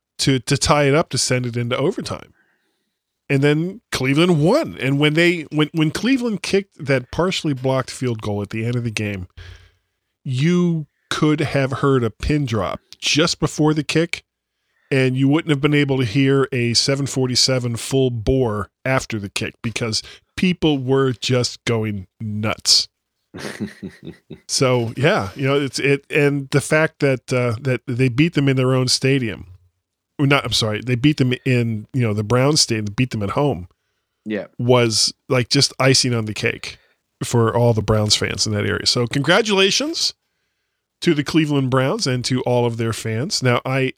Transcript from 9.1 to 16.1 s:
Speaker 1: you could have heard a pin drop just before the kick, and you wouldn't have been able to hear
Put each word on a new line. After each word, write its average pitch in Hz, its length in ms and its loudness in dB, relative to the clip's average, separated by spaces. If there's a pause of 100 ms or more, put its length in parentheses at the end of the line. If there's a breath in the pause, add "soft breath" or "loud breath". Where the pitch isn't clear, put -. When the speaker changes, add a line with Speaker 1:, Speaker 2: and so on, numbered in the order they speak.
Speaker 1:
you 160 640 0 (220)
could 151 300 2
have 139 340 0
heard 135 280 2
a 113 80 0
pin 151 340 -2
drop 107 360 -2 (180)
just - 400 0
before 156 340 0
the 151 120 -2
kick, - 400 -2 (680)
and 131 260 2
you 135 120 4
wouldn't 160 220 2
have 139 100 2
been 151 120 2
able 139 260 2
to 135 60 2
hear 135 480 2